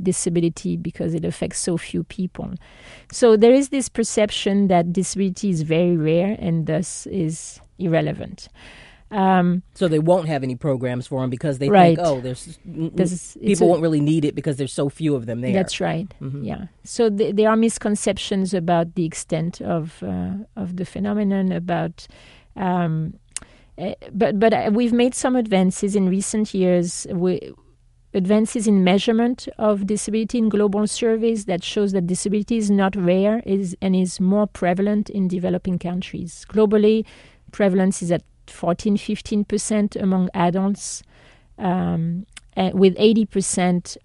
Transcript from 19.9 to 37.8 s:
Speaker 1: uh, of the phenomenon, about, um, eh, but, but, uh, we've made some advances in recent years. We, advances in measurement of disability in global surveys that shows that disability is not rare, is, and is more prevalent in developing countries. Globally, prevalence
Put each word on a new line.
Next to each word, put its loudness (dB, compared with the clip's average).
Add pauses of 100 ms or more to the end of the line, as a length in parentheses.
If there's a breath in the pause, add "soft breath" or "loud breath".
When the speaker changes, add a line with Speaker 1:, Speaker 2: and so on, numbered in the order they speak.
Speaker 1:
uh, -6 (220)
of -8
the -6
phenomenon, -2
about, -4 (480 loud breath)
um, -2 (640 soft breath)
eh, -8 (180)
but, 0
but, 6
uh, 0
we've 2
made 2
some 0
advances 2
in 2
recent -2
years. 0
We, -2 (640)
advances 2
in 4
measurement 2 (120)
of 2
disability -2
in 2
global 2
surveys 0
that -4
shows -2
that 0
disability -2
is 0
not 2
rare, 2
is, -2
and 0
is 0
more 2
prevalent -2
in -2
developing -2
countries. -8
Globally, 4 (460 loud breath)
prevalence 2